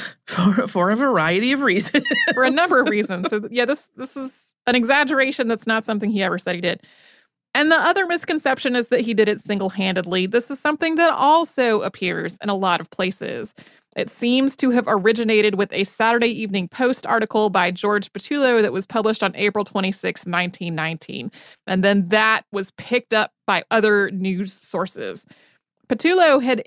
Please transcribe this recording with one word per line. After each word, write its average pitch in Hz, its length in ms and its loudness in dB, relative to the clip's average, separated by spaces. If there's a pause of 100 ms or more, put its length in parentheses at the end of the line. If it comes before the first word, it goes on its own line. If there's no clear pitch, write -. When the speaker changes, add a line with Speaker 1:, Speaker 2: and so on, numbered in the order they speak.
Speaker 1:
<laughs> - 240 -16
Speaker 2:
For, 190 420 2
for 185 240 2
a 220 40 2
variety 220 560 2
of 277 100 0
reasons. 196 440 0 (280)
Speaker 1:
For 254 100 2
a 262 60 4
number 294 300 2
of 240 100 2
reasons. 202 400 -2
So, 214 220 -4
yeah, 240 140 0
this, 285 300 -4
this 254 200 -12
is - 400 -14 (100)
an 247 100 2
exaggeration. 262 720 2
That's 226 200 -4
not 220 180 0
something 208 240 -2
he 208 140 0
ever 180 140 -2
said 180 180 -4
he 175 60 -8
did. 175 200 -2 (720)
And 294 180 4
the 320 60 6
other 359 280 2
misconception 311 680 -2
is 240 120 0
that 247 140 2
he 233 120 -2
did 208 140 4
it 208 140 -2
single-handedly. 185 840 -2
This 233 220 -2
is 277 100 -8
something 311 360 -2
that 330 160 4
also 277 680 2
appears 175 600 -6
in 208 60 -4
a 196 60 0
lot 185 260 0
of 170 80 -14
places. - 640 -6 (440)
It - 140 -4
seems 262 460 0
to 262 120 0
have 247 180 2
originated 214 680 2
with 196 180 -2
a 190 100 -2
Saturday 233 460 0
Evening 202 380 -4
Post 254 400 -2
article 214 420 0
by 180 220 2
George 208 420 -2
Petullo 247 480 0
that 208 100 2
was 190 140 -6
published 220 380 -2
on 196 120 -2
April 208 300 -2
twenty-sixth, 190 600 -4
nineteen 175 480 -4
nineteen. 156 560 -8 (340)
And 190 180 0
then 202 260 4
that 220 420 2
was 196 260 -6
picked - 340 -4
up 214 200 2 (160)
by 190 240 0
other 208 400 2
news 190 420 -4
sources. 120 720 -8 (640)
Petullo 311 540 4
had 254 240 0